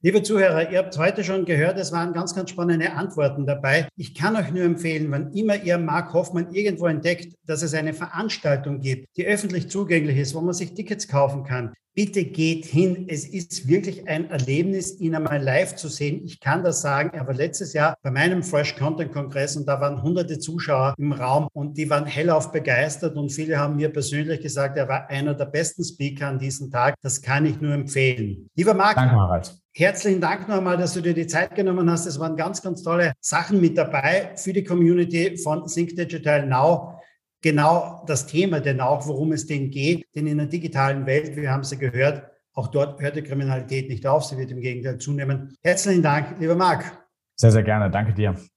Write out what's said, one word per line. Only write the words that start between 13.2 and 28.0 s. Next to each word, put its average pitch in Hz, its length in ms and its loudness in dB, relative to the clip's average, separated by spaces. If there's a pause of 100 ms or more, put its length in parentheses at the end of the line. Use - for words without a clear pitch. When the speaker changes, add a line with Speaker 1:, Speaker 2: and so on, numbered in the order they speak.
Speaker 1:
ist 170 400 -8
wirklich 190 400 0
ein 160 220 -4
Erlebnis, 175 680 -2
ihn 160 160 0
einmal 147 260 0
live 135 340 0
zu - 120 -10
sehen. 147 360 -4
Ich - 160 -14
kann 160 240 -2
das 170 200 0
sagen, 143 300 0
er 147 120 -6
war 135 80 -4
letztes 160 400 -4
Jahr 151 300 2
bei 135 80 -4
meinem 165 320 2
Fresh 147 320 0
Content 156 360 -2
Kongress 143 460 -4
und 143 100 -4
da 139 140 0
waren 143 220 -2
hunderte 165 340 0
Zuschauer 139 640 0
im 143 120 0
Raum 139 420 0
und 147 220 -6
die 147 140 -4
waren 147 160 2
hellauf 156 460 2
begeistert 147 680 0
und 143 140 -2
viele 156 260 -2
haben 147 200 0
mir 151 120 0
persönlich 147 520 -2
gesagt, 139 360 -2
er 131 100 0
war - 220 -4
einer 143 240 -2
der 139 120 -2
besten 160 380 -2
Speaker 143 440 -6
an 135 100 -4
diesem 135 320 -6
Tag. 131 320 2
Das - 180 -4
kann 143 280 2
ich - 120 -2
nur 147 140 0
empfehlen. 127 800 0